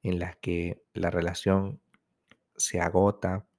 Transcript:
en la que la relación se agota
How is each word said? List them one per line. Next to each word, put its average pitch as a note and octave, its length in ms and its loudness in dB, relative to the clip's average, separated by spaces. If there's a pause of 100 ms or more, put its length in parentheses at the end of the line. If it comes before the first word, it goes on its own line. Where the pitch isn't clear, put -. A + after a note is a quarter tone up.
en F2+ 160 -2
la F2 160 -6
que F2 500 -4 (100)
la E2+ 180 -2
relación F#2+ 680 0 (760)
se - 260 -2
agota F#2+ 640 2 (120)